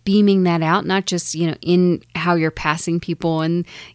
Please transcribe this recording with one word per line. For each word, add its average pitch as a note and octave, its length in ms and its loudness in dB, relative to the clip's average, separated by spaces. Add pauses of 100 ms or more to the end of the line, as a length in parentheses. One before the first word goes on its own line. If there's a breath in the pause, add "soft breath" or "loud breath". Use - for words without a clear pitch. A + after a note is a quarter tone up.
beaming G3 400 4
that E3+ 180 0
out, D#3+ 240 0
not F#3+ 180 -2
just, E3+ 300 -4
you E3 120 -2
know, D#3+ 140 -4
in F3+ 420 2 (120)
how F3 200 -2
you're D#3+ 160 0
passing E3 480 -4
people E3 440 -4
and, E3+ 240 -2 (280 loud breath)